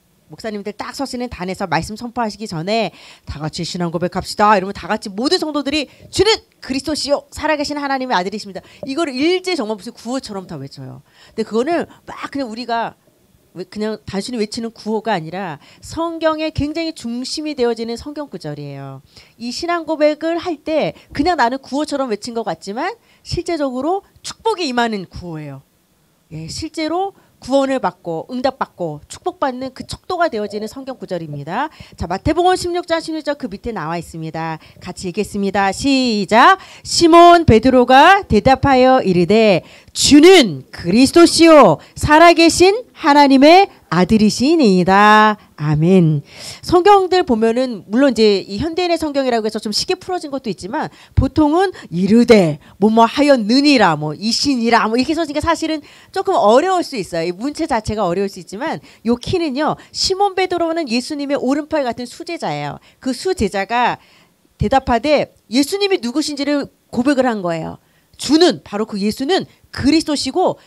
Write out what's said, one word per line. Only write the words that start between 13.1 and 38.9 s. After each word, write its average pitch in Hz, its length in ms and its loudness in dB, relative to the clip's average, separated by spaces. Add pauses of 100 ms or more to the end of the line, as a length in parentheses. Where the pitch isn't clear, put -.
왜-, 175 100 -12
그냥 214 420 -8
단순히 220 320 -8
외치는 220 320 -6
구호가 220 420 -6
아니라 165 460 -8 (220)
성경의 320 720 -4
굉장히 320 400 -6
중심이 254 640 -10
되어지는 233 400 -4
성경 294 320 -12
구절이에요. 143 720 -14 (340)
이 233 140 -12
신앙 339 340 -6
고백을 302 540 0
할 330 240 -6
때 285 320 -4 (180)
그냥 330 260 -2
나는 247 200 -2
구호처럼 269 520 -6
외친 214 240 -8
것 226 100 -6
같지만 214 500 -8 (300)
실제적으로 311 800 -4 (200)
축복이 370 460 -6
임하는 233 380 -4
구호예요. 151 560 -14 (720)
예, 160 160 -12
실제로 330 680 -6 (260)
구원을 269 380 -2
받고 170 520 -8
응답받고 247 800 -6
축복받는 262 640 -6
그 - 140 -18
척도가 339 420 -4
되어지는 208 400 -8
성경 262 300 -14
구절입니다. 170 720 -8 (260)
자, - 100 -8
마태복음 339 480 0
십육 349 320 -6
장 330 140 -2
십육 311 240 -8
절 285 140 -4
그 269 80 -10
밑에 202 260 -10
나와 170 240 -6
있습니다. 160 640 -10 (240)
같이 180 260 -12
읽겠습니다. 196 640 -2
시작. 254 840 4 (240)
시몬 339 640 8
베드로가 262 800 6
대답하여 262 800 4